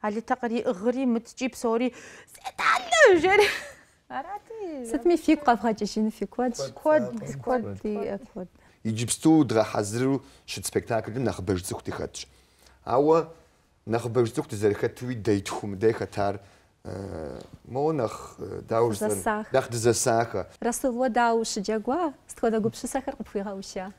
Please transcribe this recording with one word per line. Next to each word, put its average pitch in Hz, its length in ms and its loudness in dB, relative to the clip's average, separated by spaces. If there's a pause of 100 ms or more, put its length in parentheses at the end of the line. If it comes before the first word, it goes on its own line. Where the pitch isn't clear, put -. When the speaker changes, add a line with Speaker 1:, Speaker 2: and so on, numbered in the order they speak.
Speaker 1:
Алитэ 220 340 -2
къриӏыгъри, 240 680 -2
мыткӏи 233 420 -2
псори, 233 460 -2 (400)
«Сетанэ!» 659 880 6
жери. 403 260 6 (640)
Арати. 330 800 -10
Speaker 2:
Сытми 311 260 2
фигу 302 300 2
къэвгъэкӏыжыну 220 640 0
фи 208 160 -8
куэдщ. 247 320 -4 (160)
Speaker 3:
Куэд, 302 300 4 (100)
Speaker 1:
Куэд, - 300 -10
Speaker 3:
куэд. 240 180 0
Speaker 4:
Куэд - 20 -6 (180)
диӏэ, 208 360 -4 (160)
куэд. 185 140 -12 (360)
Speaker 3:
Иджыпсту 123 600 4
дгъэхьэзыру 113 760 0 (240)
щыт - 220 -10
спектакльым 110 560 -4
нэхъыбэж 95 400 -2
цӏыху - 240 -10
дыхэтщ. - 400 -10 (600)
აუა, 151 440 4 (560)
ნახო 113 240 -2
ბევრს 113 240 2
ძუხდი 131 240 -6
ზერხა 104 320 2
თვი 127 320 -8
დაიჩხუმდე, 101 720 0
ხა 98 120 -4
თარ, 101 280 -2 (480)
აა, 92 560 -10 (320)
მონახ, 139 440 -2 (520)
დაურს 113 320 2
Speaker 2:
ზასახ. 214 560 -2
Speaker 3:
ნახ 131 160 4
ზასახა. 113 720 2 (160)
Speaker 2:
რასულვა 240 560 -2
დაუში 233 480 0
ჯაგვა, 247 480 -2 (160)
სთქვა - 240 -2
და 220 80 0
გუფში 220 320 -2
სახარ 269 240 -6
ყოფი - 320 -8
ღაუშა 196 400 -10 (120)